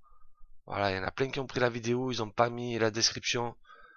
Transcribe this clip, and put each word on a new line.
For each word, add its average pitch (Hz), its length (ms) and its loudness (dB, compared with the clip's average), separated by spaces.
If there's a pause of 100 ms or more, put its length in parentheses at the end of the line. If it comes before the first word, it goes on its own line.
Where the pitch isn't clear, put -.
(680)
Voilà, 101 260 2
il 95 40 0
y 95 40 -2
en - 20 -4
a 95 80 -2
plein 135 200 0
qui 135 100 -4
ont 127 80 -6
pris - 100 -6
la 123 100 4
vidéo, 120 440 0
ils 117 100 -2
ont 107 80 -4
pas 117 180 4
mis 120 300 -4
la 110 140 4
description 117 640 0 (400)